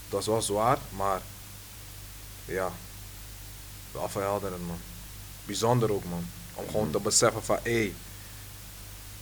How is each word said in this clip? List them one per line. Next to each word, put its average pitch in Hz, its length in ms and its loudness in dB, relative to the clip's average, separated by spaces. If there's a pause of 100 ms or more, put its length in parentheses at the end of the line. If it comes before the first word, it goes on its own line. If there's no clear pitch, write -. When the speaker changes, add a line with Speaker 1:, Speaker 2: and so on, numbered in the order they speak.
Speaker 1:
Het - 100 -12
was 98 120 2
wel 107 160 6
zwaar, 110 360 6 (180)
maar 98 260 2 (1200)
ja, 92 260 0 (1200)
wel 87 180 -2
verhelderend, 98 580 0
man. 85 100 -4 (680)
Bijzonder 110 460 6
ook, 95 120 2
man. 87 220 -2 (280)
Om - 120 -6
gewoon 107 180 2
Speaker 2:
Hmm. 78 80 2
Speaker 1:
te 101 80 4
beseffen 107 440 6
van, 107 200 4
"Hé, 113 300 4 (1300)